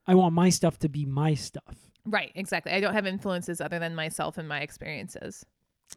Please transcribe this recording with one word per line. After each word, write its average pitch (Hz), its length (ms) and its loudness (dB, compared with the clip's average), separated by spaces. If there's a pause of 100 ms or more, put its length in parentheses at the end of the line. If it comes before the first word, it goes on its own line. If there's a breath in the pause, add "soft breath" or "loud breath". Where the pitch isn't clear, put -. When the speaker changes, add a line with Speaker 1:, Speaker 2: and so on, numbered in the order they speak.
Speaker 1:
I 185 100 6
want 180 200 8
my 175 140 6
stuff 170 300 2
to 156 100 0
be 147 160 -4
my 143 280 2
stuff." - 440 -8 (280)
Speaker 2:
Right, 208 300 0
exactly. 180 380 -4
I 196 80 2
don't 196 120 2
have 208 140 0
influences 185 540 -4
other 160 180 -4
than 165 160 -4
myself 156 420 -4
and 165 120 -8
my 147 100 -6
experiences. - 880 -12 (520)